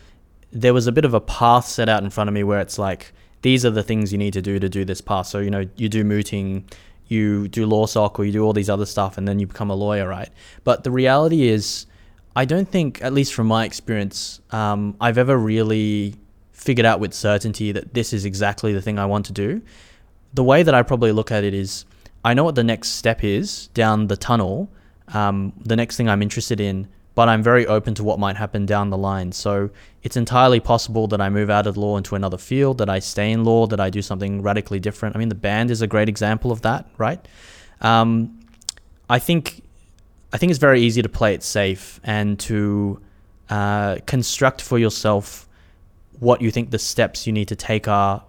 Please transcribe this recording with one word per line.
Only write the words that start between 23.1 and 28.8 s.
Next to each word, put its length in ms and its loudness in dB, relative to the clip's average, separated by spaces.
is 440 -2
down 400 2
the 100 -2
tunnel, 540 -2
um, 480 -2
the 140 0
next 220 -2
thing 120 2
I'm 140 2
interested 360 -4
in, 280 -4
but 160 4
I'm 120 4
very 260 6
open 280 0
to 80 -6
what 160 0
might 160 -2
happen 300 -4
down 240 0